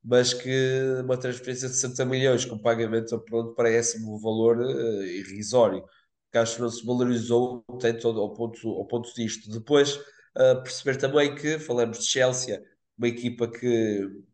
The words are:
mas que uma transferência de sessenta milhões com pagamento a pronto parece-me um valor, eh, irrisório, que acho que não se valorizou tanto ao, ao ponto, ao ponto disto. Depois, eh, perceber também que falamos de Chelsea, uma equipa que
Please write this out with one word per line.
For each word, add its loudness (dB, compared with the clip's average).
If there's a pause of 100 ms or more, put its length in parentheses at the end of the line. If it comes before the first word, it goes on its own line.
mas 4
que 0
uma 0
transferência -6
de -6
sessenta -2
milhões 2
com -8
pagamento 0
a -4
pronto -4
parece-me 2
um -10
valor, 2
eh, -2 (100)
irrisório, 0 (480)
que -2
acho 0
que -12
não -2
se -8
valorizou 0 (160)
tanto 0
ao, 0
ao -2
ponto, -8
ao -6
ponto -4
disto. -6
Depois, 2 (380)
eh, 6
perceber -4
também 2
que -4
falamos -2
de -4
Chelsea, 0 (360)
uma 2
equipa -2
que 0 (280)